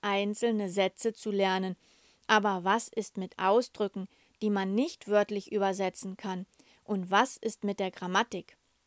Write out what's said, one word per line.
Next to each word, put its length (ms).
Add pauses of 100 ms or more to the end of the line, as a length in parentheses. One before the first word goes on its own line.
einzelne 680
Sätze 420
zu 180
lernen. 460 (500)
Aber 380
was 240
ist 280
mit 220
Ausdrücken, 680 (340)
die 80
man 240
nicht 340
wörtlich 440
übersetzen 640
kann? 300 (380)
Und 260
was 260
ist 280
mit 160
der 100
Grammatik?“ 640 (300)